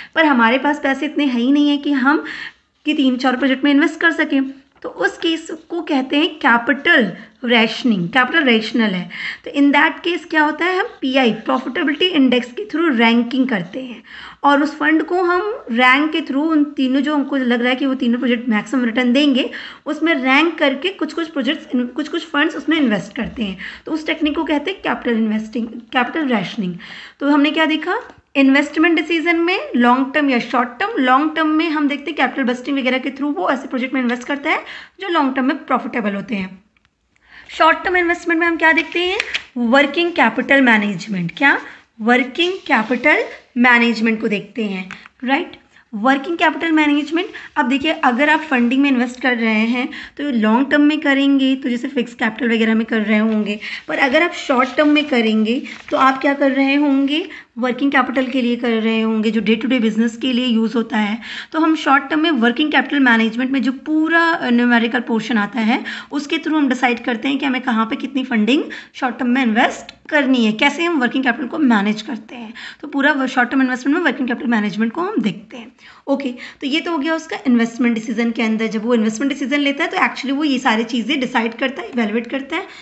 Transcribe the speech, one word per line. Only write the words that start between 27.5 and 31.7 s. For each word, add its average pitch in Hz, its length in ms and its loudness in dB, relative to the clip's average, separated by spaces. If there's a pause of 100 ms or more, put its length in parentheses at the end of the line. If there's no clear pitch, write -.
क्या 320 160 2
देखा, 320 300 -2 (400)
इन्वेस्टमेंट 294 600 4
डिसीजन 330 400 0
में 381 400 -2
लॉन्ग 254 380 4
टर्म 294 160 2
या 240 80 2
शॉर्ट 247 300 -2
टर्म, 392 300 -4
लॉन्ग 277 380 2
टर्म 320 100 0
में 311 240 0